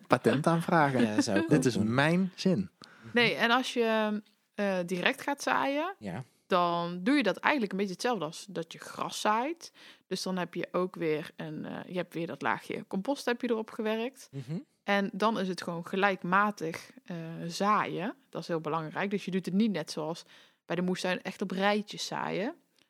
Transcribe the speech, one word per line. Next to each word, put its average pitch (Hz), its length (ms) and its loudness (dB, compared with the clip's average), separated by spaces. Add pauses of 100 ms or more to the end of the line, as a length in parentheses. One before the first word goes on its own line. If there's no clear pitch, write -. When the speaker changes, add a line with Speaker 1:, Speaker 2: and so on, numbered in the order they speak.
Speaker 1:
<laughs> - 40 -20
Speaker 2:
patent 123 400 4
aanvragen. 165 560 4
Speaker 3:
Ja, 107 120 2
dat - 100 2
zou 98 140 2
ik - 100 0
Speaker 2:
Dit 151 100 6
Speaker 3:
ook 127 60 2
Speaker 2:
is 127 100 4
Speaker 3:
doen. 110 200 2
Speaker 2:
mijn 170 400 4
zin. 139 360 0 (420)
Speaker 1:
Nee, 226 220 4
en 208 160 2
als 247 220 2
je, 220 500 2 (320)
eh, 196 320 0
direct 180 360 0
gaat - 200 -4
zaaien, 277 560 0
Speaker 3:
Ja. 131 260 -8 (220)
Speaker 1:
dan 175 560 0
doe 240 140 2
je 285 60 4
dat 185 140 2
eigenlijk 226 360 2
een 190 60 -2
beetje 196 160 -2
hetzelfde 220 300 0
als - 240 -8
dat 170 240 -6
je - 60 -14
gras - 420 -6
zaait. 240 520 -2 (340)
Dus 185 160 -6
dan 185 160 -2
heb 170 160 -4
je 175 180 -4
ook 180 240 -2
weer 160 400 -2
een, 156 280 -8
eh, 80 80 -8 (140)
je 185 100 -10
hebt 175 180 -6
weer 165 120 -4
dat - 160 -10
laagje - 460 -2
compost 233 360 -2
heb 240 160 -2
je 240 100 -2
erop 220 200 -2
gewerkt. 220 600 -4
Speaker 3:
Mhm. 139 260 -8 (260)
Speaker 1:
En 202 280 2
dan 208 280 2
is 190 80 -2
het 180 140 -4
gewoon 170 240 -6
gelijkmatig, 190 1040 0 (140)
eh, 175 120 -10 (300)
zaaien. 185 680 0 (160)
Dat 165 120 -6
is - 60 -10
heel 165 120 0
belangrijk. 160 500 -2
Dus 202 140 -2
je 190 60 -6
doet 180 160 -2
het 180 80 -2
niet 214 180 4
net 160 180 -4
zoals 160 340 -6 (420)
bij 170 100 -2
de 180 60 0
moestuin 185 400 0
echt - 200 -8
op 185 80 -4
rijtjes 202 560 0
zaaien. 165 480 -4 (360)